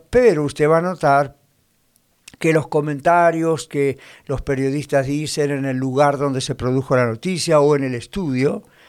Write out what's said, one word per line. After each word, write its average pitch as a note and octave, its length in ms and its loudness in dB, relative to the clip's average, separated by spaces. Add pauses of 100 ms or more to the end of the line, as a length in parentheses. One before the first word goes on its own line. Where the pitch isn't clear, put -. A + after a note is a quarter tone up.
(100)
pero G#3 340 4
usted D3 240 0
va D#3+ 100 4
a E3 40 0
notar D3 560 0 (1000)
que D#3+ 140 0
los - 160 0
comentarios E3 1000 0
que C#3 280 -2 (300)
los C3+ 160 -6
periodistas C#3 640 -2
dicen D3 460 -4
en C#3 120 -4
el C3 140 -4
lugar C3+ 400 2
donde C3 240 -2
se C3 120 -6
produjo B2+ 420 0
la B2 100 4
noticia D3+ 540 0
o D3 160 4
en C#3 80 -2
el B2+ 100 -4
estudio C#3 680 -4 (260)